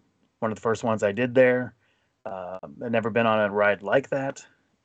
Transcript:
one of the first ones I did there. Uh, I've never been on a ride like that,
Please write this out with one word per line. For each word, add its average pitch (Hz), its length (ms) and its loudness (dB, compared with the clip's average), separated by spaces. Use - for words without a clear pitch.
one 110 100 -2
of 104 60 -6
the - 60 -20
first 113 200 0
ones 110 200 -2
I 104 100 2
did 120 220 -2
there. 127 400 4
Uh, 92 380 -10
I've 82 280 -10
never 113 200 0
been 117 160 2
on 110 140 4
a 104 100 2
ride 104 320 2
like 120 280 0
that, 139 340 -6